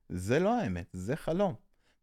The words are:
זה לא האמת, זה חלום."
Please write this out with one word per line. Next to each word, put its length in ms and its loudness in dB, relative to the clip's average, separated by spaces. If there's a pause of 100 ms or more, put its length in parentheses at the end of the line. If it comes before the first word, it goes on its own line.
זה 300 0
לא 200 4
האמת, 340 -2
זה 220 -2
חלום." 380 0 (500)